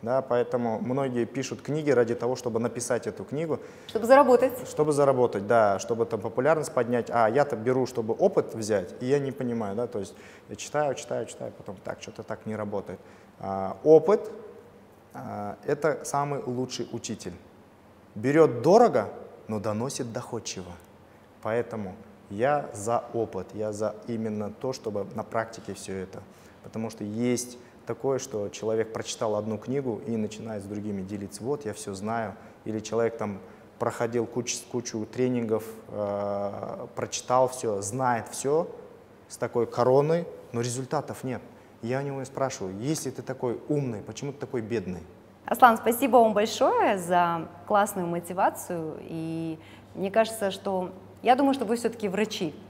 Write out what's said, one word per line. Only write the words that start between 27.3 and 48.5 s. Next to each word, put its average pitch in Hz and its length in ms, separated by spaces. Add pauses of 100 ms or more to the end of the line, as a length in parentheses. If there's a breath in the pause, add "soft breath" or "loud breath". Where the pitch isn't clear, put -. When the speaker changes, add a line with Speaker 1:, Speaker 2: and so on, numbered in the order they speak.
Speaker 1:
такое, 131 340
что 104 300
человек 110 420
прочитал 113 420
одну 104 240
книгу 123 480
и 113 100
начинает 107 460
с 95 40
другими 101 360
делиться. 98 400
"Вот, 143 240
я 104 60
всё 101 220
знаю". 104 400 (300 loud breath)
Или 110 160
человек 113 380
там 101 220 (400 loud breath)
проходил 117 460
кучу, - 320 (120)
кучу 117 360
тренингов, 117 580 (240)
э, 101 1080
прочитал 123 540
всё, 110 340
знает 120 460
всё 156 380 (600)
с - 80
такой 120 300
короной, 143 600 (260)
но 117 80
результатов 123 640
нет. 127 160 (420 loud breath)
Я 123 180
у - 20
него 139 200
и - 20
спрашиваю: 123 540
"Если 139 320
ты 127 120
такой 123 360 (100)
умный, 135 340
почему 135 300
ты 135 60
такой 127 220
бедный?" 95 420 (440)
Speaker 2:
Аслан, 233 320
спасибо 240 400
вам 220 160
большое 254 640
за 170 500 (180)
классную 202 400
мотивацию. 175 960